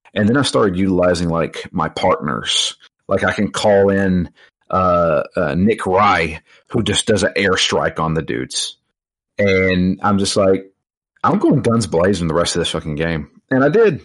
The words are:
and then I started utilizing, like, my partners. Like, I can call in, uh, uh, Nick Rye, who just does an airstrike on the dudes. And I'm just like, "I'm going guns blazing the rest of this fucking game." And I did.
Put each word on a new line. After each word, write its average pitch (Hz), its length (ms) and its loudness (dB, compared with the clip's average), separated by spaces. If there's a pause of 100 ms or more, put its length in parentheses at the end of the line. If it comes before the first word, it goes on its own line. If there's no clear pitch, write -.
(140)
and 208 140 0
then 240 80 2
I 294 60 2
started 104 360 0
utilizing, 90 500 2
like, 82 440 -4
my 80 160 -2
partners. - 880 -4 (320)
Like, 98 160 -2
I 92 80 0
can 104 180 -2
call 98 400 2
in, 95 400 0 (400)
uh, 87 520 2 (140)
uh, 80 180 -2
Nick 101 320 0
Rye, 92 540 0 (280)
who 117 140 -2
just 98 240 -2
does 101 180 2
an - 120 -2
airstrike 92 600 0
on 80 160 -2
the 78 80 -2
dudes. - 540 -8 (640)
And 92 640 2
I'm 101 160 2
just 98 180 -2
like, 95 360 2 (500)
"I'm 185 160 0
going 214 240 2
guns 113 240 0
blazing 85 420 0
the 76 60 -2
rest 85 220 0
of 85 40 0
this 80 100 -2
fucking 80 260 -6
game." 80 340 -4 (200)
And 131 140 2
I 147 40 2
did. 185 360 2